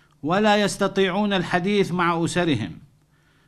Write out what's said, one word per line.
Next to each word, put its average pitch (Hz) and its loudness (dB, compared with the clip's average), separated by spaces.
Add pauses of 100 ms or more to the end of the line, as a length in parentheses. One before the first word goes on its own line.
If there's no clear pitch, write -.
(240)
ولا 208 2
يستطيعون 196 0
الحديث 185 0
مع 170 0
أسرهم، 147 -2 (680)